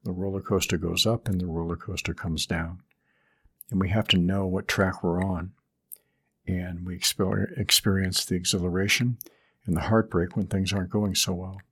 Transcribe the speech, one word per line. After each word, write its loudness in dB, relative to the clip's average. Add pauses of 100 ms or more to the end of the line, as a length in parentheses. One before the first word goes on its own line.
The -6
roller -4
coaster 2
goes 0
up 2
and 0
the -2
roller -2
coaster -6
comes -4
down. -4 (880)
And 2
we 2
have 2
to 6
know 2
what -2
track 2
we're 2
on. -4 (920)
And -4
we -6
exper-, 0
experience 2
the -2
exhilaration 0 (480)
and 0
the 0
heartbreak 2
when 0
things 0
aren't -2
going 0
so 0
well. -8 (120)